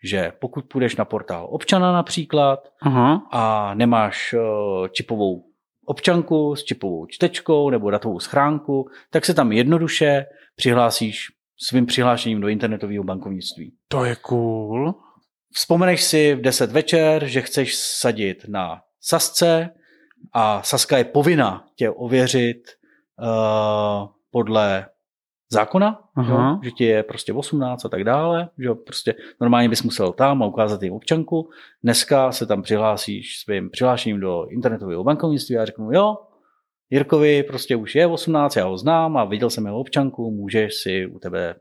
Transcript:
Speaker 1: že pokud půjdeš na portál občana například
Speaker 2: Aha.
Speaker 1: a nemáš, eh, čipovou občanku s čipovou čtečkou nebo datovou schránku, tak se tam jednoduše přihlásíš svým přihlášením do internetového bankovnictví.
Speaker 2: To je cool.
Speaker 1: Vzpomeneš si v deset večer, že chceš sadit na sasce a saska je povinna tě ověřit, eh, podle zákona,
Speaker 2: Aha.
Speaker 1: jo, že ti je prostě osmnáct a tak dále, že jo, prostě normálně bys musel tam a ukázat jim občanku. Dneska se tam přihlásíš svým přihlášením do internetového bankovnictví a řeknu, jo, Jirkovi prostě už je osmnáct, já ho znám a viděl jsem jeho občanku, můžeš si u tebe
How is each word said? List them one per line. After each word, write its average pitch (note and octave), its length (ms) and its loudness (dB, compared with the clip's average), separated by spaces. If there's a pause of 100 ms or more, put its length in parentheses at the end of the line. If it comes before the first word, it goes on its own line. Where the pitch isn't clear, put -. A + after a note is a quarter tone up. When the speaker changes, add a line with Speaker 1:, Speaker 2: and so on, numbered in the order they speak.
Speaker 1:
že F#2 360 -2
pokud C3 260 -8
půjdeš B2 300 -2
na G#2+ 100 -2
portál F2+ 440 -6
občana F3+ 440 0
například D3+ 680 0 (220)
Speaker 2:
Aha. C#3 500 2
Speaker 1:
a A2 420 0
nemáš, A2 600 2
eh, G#2 560 -2
čipovou G2 540 -2 (420)
občanku D#3 680 0
s C#3+ 80 -10
čipovou E2+ 420 -8
čtečkou D3+ 640 0
nebo G#2+ 220 0
datovou G2+ 280 -4
schránku, C#3+ 720 -2 (200)
tak D#3 160 0
se F3 80 2
tam C3 180 2
jednoduše C#3+ 760 2 (300)
přihlásíš A#2 720 0 (320)
svým B2 280 0
přihlášením A#2+ 560 0
do G2+ 60 -2
internetového G#2 560 -2
bankovnictví. F#2 720 -8 (140)
Speaker 2:
To C3 180 -2
je A#2+ 100 -2
cool. A#2 800 -2 (600)
Speaker 1:
Vzpomeneš F3 500 2
si D3+ 320 4
v B2 60 -4
deset B2 300 0
večer, D#3 540 2
že B2+ 160 -2
chceš B2+ 340 -2
sadit G#2+ 720 -2
na F2+ 340 -6 (200)
sasce E3 680 0 (640)
a G#2+ 300 2
saska C3+ 340 0
je B2 60 4
povinna C#3 640 2 (100)
tě A2+ 140 0
ověřit, B2 720 0 (580)
eh, G#2+ 880 0 (240)
podle G#2 540 2 (680)
zákona, F#3 480 2 (160)
Speaker 2:
Aha. B2 360 2
Speaker 1:
jo, G3 120 -4
že A#2+ 80 -8
ti B2 120 -2
je A2 200 4
prostě G#2+ 300 -8
osmnáct C3 520 -4
a - 40 -8
tak F#2 140 -4
dále, E3 460 0 (100)
že B2+ 80 -6
jo, A2+ 80 0
prostě - 400 -6 (260)
normálně A#2+ 280 6
bys A2+ 140 0
musel G#2+ 300 0
tam C3+ 300 2
a - 20 2
ukázat G#2 380 0
jim F#2 100 -4
občanku. D#3+ 560 -2 (340)
Dneska C3 480 2
se B2 140 -6
tam G#2 160 0
přihlásíš G#2 840 -2
svým F#2+ 260 -4
přihlášením A#2+ 500 0
do F2 300 -2
internetového G2+ 540 -4
bankovnictví C#3 540 -2
a A2 80 0
řeknu, A2 260 -8
jo, G3+ 260 2 (720)
Jirkovi C#3+ 540 4
prostě C3+ 320 -4
už G#2+ 200 -4
je E3+ 120 6
osmnáct, D#3 480 0
já F#2+ 100 2
ho F#2 120 -4
znám D#3+ 400 0
a A2+ 80 2
viděl G#2+ 240 0
jsem A2 160 -4
jeho G#2 140 -6
občanku, C3+ 520 -4
můžeš G#2 440 -2
si F#2+ 300 -4
u - 140 -14
tebe F2 420 -6